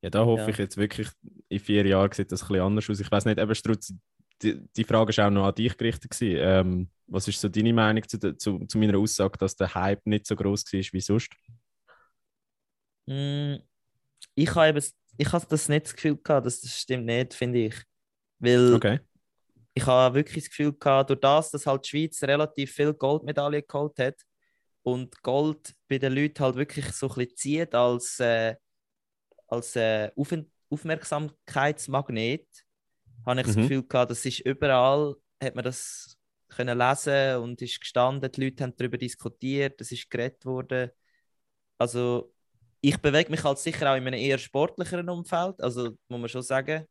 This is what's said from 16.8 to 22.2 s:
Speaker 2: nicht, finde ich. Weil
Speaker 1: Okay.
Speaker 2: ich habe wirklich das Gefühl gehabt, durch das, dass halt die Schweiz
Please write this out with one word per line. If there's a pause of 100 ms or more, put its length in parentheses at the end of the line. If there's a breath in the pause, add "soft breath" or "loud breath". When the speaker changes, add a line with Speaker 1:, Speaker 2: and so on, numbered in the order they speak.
Speaker 2:
nicht,
finde
ich. (640)
Weil
Speaker 1:
Okay. (760)
Speaker 2:
ich
habe
wirklich
das
Gefühl
gehabt,
durch
das,
dass
halt
die
Schweiz